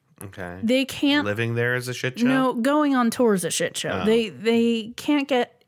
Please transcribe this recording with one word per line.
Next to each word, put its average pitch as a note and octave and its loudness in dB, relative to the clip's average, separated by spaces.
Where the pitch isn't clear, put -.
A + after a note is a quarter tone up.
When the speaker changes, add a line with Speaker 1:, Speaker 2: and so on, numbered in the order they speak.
Speaker 1:
Okay. F#2 -10
Speaker 2:
They B3+ 2
can't C#4+ 0
Speaker 1:
Living A#2 -2
there A#2+ 0
is B2 -4
a B2 -4
shit B2+ -6
show? A#3+ 2
Speaker 2:
No, C4 2
going C#4 2
on A#3+ 2
tour A3+ 2
is F3+ 0
a D#3 -4
shit - -4
show. F#3 -4
Speaker 1:
Oh. - 0
Speaker 2:
They, A3 2
they A3+ 0
can't D4 0
get B3 -2